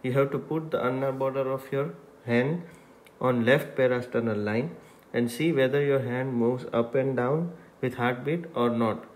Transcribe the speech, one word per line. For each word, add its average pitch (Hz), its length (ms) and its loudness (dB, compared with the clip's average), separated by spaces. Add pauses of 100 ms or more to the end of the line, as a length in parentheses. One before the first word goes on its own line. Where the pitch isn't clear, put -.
you 127 100 -2
have 139 180 4
to 135 80 -2
put 156 320 -2
the 117 140 -2
ulnar 131 260 0
border 135 400 -2
of 135 200 -6
your 143 220 -2 (320)
hand 131 380 2 (560)
on 123 260 2
left 147 300 2
parasternal 120 680 0
line 117 320 -2 (380)
and 120 160 0
see 160 220 0
whether 135 320 2
your 139 160 2
hand 123 340 -2
moves 120 380 0
up 117 240 0
and 135 220 2
down 151 340 0 (300)
with 123 140 -2
heartbeat 131 500 -2 (100)
or 120 140 2
not. 113 340 0 (120)